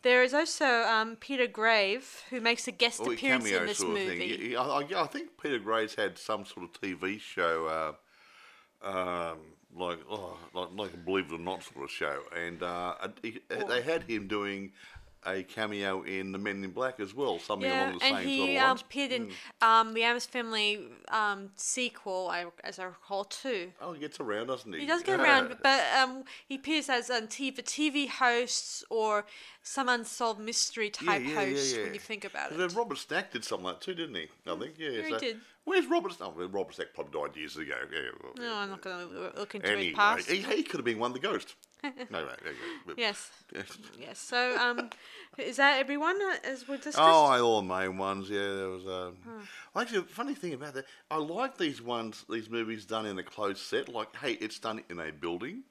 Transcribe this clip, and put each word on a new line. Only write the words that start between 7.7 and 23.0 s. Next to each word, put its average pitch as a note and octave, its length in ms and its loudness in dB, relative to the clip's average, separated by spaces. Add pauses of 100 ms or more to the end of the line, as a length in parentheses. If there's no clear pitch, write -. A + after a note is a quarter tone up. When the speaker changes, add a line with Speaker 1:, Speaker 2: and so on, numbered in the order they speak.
Speaker 2:
um, F2 500 -2 (360)
like, F2 240 -2 (120)
oh, F#2+ 260 -8 (180)
like, F2+ 200 -4
like G2 200 -6
a F2 40 -12
Believe F2 340 0
It - 20 -6
or E2 40 -6
Not F2 240 -4
sort - 220 -12
of C#2 60 -8
show. C#2+ 300 -2 (160)
And, E2+ 260 -6
uh, F2 320 -2 (280)
he, A2+ 180 -8 (100)
Speaker 1:
Well A2 160 -4
Speaker 2:
they A#2+ 160 2
had D#3+ 220 0
him G#2+ 240 -4
doing G2+ 440 -4 (520)
a F#2+ 200 -2
cameo G2+ 580 -2
in F#2+ 300 -4
The F#2+ 60 -4
Men G2 260 -2
in F#2 80 -6
Black B2+ 260 -2
as G2 160 -6
well, A#2+ 240 0
something G2+ 320 -2
Speaker 1:
Yeah, C4 200 2
Speaker 2:
along - 100 -6
the - 60 0
Speaker 1:
and C4+ 100 4
Speaker 2:
same C4+ 100 -2
Speaker 1:
he, C#4 120 0
Speaker 2:
sort C#4 120 2
of C#4 60 2
Speaker 1:
um, C4+ 120 4
Speaker 2:
lines. B3+ 120 2
Speaker 1:
appeared C4+ 320 -4
in, A#3 160 -2
Speaker 2:
Mm. - 360 -4
Speaker 1:
um, A3+ 300 8
the A3+ 80 2
Addams A#3+ 240 4
Family, G#3+ 640 0 (220)
um, G3+ 440 0
sequel, G3 720 -2
I, F3 180 -2 (180)
as - 160 -10
I F#3 60 -6
recall, F#3+ 400 -6